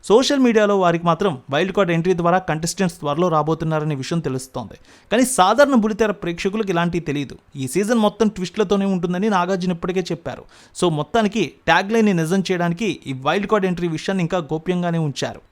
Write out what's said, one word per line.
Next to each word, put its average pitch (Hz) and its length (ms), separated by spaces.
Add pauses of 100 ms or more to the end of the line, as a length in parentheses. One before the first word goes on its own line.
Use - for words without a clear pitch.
(120)
సోషల్ 262 360
మీడియాలో 208 380
వారికి 170 260
మాత్రం 165 220 (220)
వైల్డ్ 185 240
కార్డ్ 175 180
ఎంట్రీ 175 240
ద్వారా 175 200 (100)
కంటెస్టెంట్స్ 170 500
త్వరలో 151 360
రాబోతున్నారనే 156 680
విషయం 170 260
తెలుస్తోంది. 127 500 (320)
కానీ 240 140 (120)
సాధారణ 233 380 (100)
బుల్లితెర 214 260 (120)
ప్రేక్షకులకు 190 520
ఇలాంటివి 170 360
తెలియదు. 139 260 (260)
ఈ 131 100
సీజన్ 214 320
మొత్తం 208 300
ట్విస్ట్లతోనే 196 580
ఉంటుందని 180 420
నాగార్జున 180 420
ఇప్పటికే 185 320
చెప్పారు. - 340 (360)
So 175 60 (140)
మొత్తానికి 190 440 (260)
ట్యాగ్ 190 260
లైన్ని 214 260
నిజం 175 280
చేయడానికి 175 400 (200)
ఈ 135 60 (100)
వైల్డ్ 185 280
కార్డ్ 196 180
ఎంట్రీ 175 260
విషయాన్ని 190 300
ఇంకా 180 140 (120)
గోప్యంగానే 175 540
ఉంచారు. 127 340 (100)